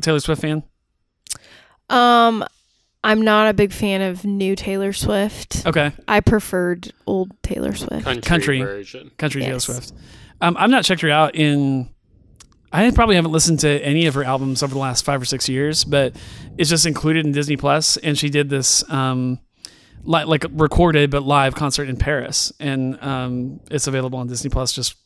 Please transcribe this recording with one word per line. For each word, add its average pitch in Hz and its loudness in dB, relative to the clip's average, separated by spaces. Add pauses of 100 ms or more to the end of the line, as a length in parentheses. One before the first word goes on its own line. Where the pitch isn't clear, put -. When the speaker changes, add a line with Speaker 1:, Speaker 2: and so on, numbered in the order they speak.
Speaker 1:
Taylor 156 0
Swift 151 -4
fan? 156 -4 (1300)
Speaker 2:
Um, 240 6 (580)
I'm 214 2
not 214 6
a 214 2
big 196 2
fan 196 -2
of 185 -4
new 196 0
Taylor 196 -4
Swift. - -4
Speaker 1:
Okay. 147 0 (140)
Speaker 2:
I 208 2
preferred 180 0 (140)
old 190 -2 (120)
Taylor - -4
Swift. - -8
Speaker 3:
Country 127 -4
Speaker 1:
Country. 151 2
Speaker 3:
version. 101 -10
Speaker 1:
Country 139 -4
Taylor 131 -4
Speaker 2:
Yes. 123 -4
Speaker 1:
Swift. - -10 (500)
Um, 170 2
I've 208 4
not 247 4
checked 180 0
her 160 0
out 151 4
in, 143 0 (840)
I 202 4
probably 220 4
haven't 165 2
listened 160 2
to 151 2 (160)
any 151 2
of 143 0
her 139 -2
albums 131 -2
over 139 -4
the 135 -4
last 131 -2
five 139 -2
or 123 -6
six 131 -4
years, 143 -2
but 139 0 (440)
it's 156 2
just 165 2
included 156 0
in 143 0
Disney 143 0
Plus, 143 0
and 147 -2
she 151 -2
did 143 0
this, 139 0
um, 131 -2 (640)
li-, 160 0
like, 156 0
recorded 156 4
but 143 0
live 139 2
concert 147 -4
in 127 -6
Paris, 139 -2
and, 131 -4
um, 127 -6 (100)
it's 147 -4
available 131 -4
on 123 -6
Disney 123 -6
Plus 127 -2
just - -6 (120)